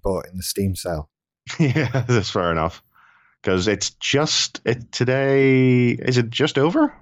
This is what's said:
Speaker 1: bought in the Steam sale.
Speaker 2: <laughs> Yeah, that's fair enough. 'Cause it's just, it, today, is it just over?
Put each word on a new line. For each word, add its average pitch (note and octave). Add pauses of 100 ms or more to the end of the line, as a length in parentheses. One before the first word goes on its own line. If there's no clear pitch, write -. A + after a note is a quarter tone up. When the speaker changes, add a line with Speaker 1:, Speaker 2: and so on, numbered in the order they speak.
Speaker 1:
bought F#2+
in F#2
the F2+
Steam G2
sale. D#2+ (240)
Speaker 2:
<laughs> -
Yeah, C3
that's A#2+
fair F2
enough. D#2+ (600)
'Cause F#2+
it's G2+
just, -
it, A#2+
today, C3
is B2+
it A#2
just C#3+
over? A3+